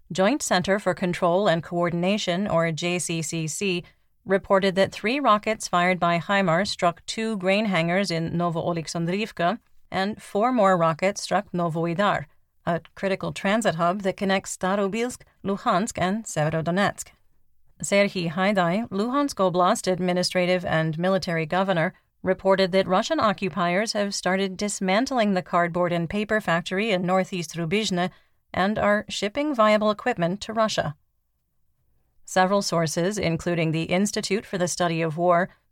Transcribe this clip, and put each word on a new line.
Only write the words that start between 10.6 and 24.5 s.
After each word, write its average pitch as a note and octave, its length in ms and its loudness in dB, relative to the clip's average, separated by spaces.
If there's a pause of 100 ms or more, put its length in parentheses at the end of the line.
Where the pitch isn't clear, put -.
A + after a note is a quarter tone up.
rockets E3 460 0
struck - 320 -2
Novoaidar, E3+ 720 0 (400)
a E3+ 160 -2 (120)
critical F#3 380 -4
transit G3+ 440 0
hub F3 260 0
that F#3 160 -2
connects G3 400 -2
Starobilsk, G3+ 640 -2 (240)
Luhansk, G3+ 500 0
and G3 300 -2
Severodonetsk. E3 800 -2 (760)
Serhiy G3 480 0
Haidai, F#3+ 600 0
Luhansk B3 460 -2
Oblast F#3 540 2
administrative F3+ 760 0
and D#3+ 340 0
military F3 460 0
governor, F3+ 480 0 (280)
reported F#3 520 2
that F#3+ 140 4
Russian G#3 340 0
occupiers F#3+ 720 0
have G3+ 200 -2
started F#3+ 440 -2